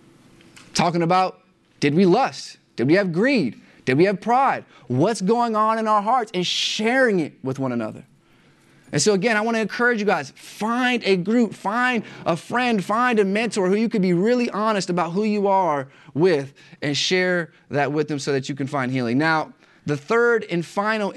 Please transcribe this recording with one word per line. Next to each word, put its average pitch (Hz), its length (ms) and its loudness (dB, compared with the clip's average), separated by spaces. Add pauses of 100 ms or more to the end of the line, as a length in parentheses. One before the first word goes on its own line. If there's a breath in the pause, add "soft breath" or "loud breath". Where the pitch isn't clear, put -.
(760)
Talking 170 260 0
about, 185 400 0 (380)
did 143 160 2
we 196 100 6
lust? 190 520 2 (180)
Did 123 120 0
we 147 60 4
have 190 180 2
greed? 190 480 0 (260 loud breath)
Did 131 120 2
we 160 60 6
have 196 180 0
pride? 226 420 0 (220 loud breath)
What's 185 360 0
going 226 340 0
on 220 240 2
in 220 80 -2
our 214 160 2
hearts? 233 320 0
And 180 100 0
sharing 226 760 0
it 139 220 -4
with 131 160 -4
one 135 140 -2
another. 113 340 -6 (880 soft breath)
And 147 100 0
so 214 120 4
again, 208 220 0
I 208 60 0
wanna 226 160 0
encourage 233 420 0
you 208 60 -2
guys, 160 300 -2
find 240 680 -4
a 196 140 2
group, 214 360 2
find 240 520 -2 (200 loud breath)
a - 120 -2
friend, 233 460 -2
find 233 360 0
a 202 60 4
mentor 196 420 -2
who 190 80 2
you 220 140 0
could 214 120 -2
be 180 120 2
really 233 380 2
honest 208 380 -2
about 175 220 -2
who 190 120 -2
you 208 240 0
are 165 420 0 (240 loud breath)
with 143 400 2 (280 loud breath)
and 143 140 -2
share 180 560 0 (180 soft breath)
that 143 220 -2
with 147 160 -2
them 151 100 -4
so 139 140 -4
that 135 160 -2
you 147 80 -6
can 139 100 -6
find 131 240 -4
healing. 127 280 0
Now, 156 340 0 (360 soft breath)
the 143 100 -2
third 226 520 0
and 175 160 -2
final 208 500 -2